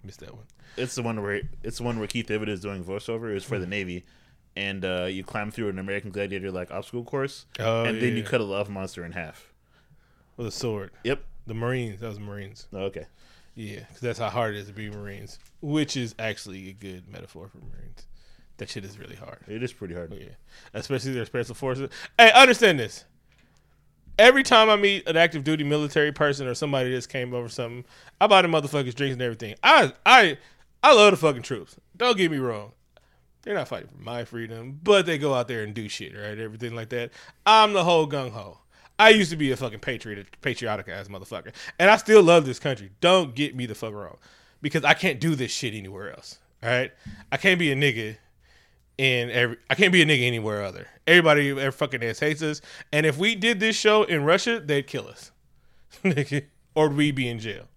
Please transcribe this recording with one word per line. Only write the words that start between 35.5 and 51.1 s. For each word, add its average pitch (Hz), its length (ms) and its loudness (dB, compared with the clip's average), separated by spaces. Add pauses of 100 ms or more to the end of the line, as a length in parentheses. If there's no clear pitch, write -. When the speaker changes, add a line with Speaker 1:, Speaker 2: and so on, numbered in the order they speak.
Speaker 1:
and 104 100 -8
do 107 160 -8
shit, 87 260 -12
right? 104 220 -10
Everything 113 380 -10
like 113 140 -12
that. 120 220 -6 (340)
I'm 214 280 6
the 185 100 0
whole 165 240 4
gung-ho. 117 520 -10 (400)
I 220 100 10
used 202 220 6
to 170 40 -8
be 147 160 0
a 120 60 -2
fucking 110 220 -8
patriot, 107 480 -10 (140)
patriotic 110 460 -4
ass 95 200 -12
motherfucker. 98 440 -14 (280)
And 180 100 8
I 214 80 8
still 214 240 8
love 170 240 8
this 127 140 -8
country. 104 320 -6 (100)
Don't 170 340 2
get 139 200 -6
me 123 100 -6
the 107 100 -10
fuck 110 180 -10
wrong. 101 240 -14 (440)
Because 147 240 -4
I 147 80 6
can't 156 260 0
do 160 160 0
this 127 160 -4
shit 113 220 -6
anywhere 98 380 -12
else, - 260 -20 (240)
all 117 80 -6
right? 127 220 0 (400)
I 135 60 -4
can't 185 220 2
be 160 120 0
a 135 40 0
nigga 113 400 -2 (840)
in 123 340 0
every, 120 260 0 (120)
I 131 60 2
can't 185 160 4
be 180 100 6
a 156 40 8
nigga 143 200 2
anywhere 107 380 -2
other. 95 240 -10 (200)
Everybody, 156 440 6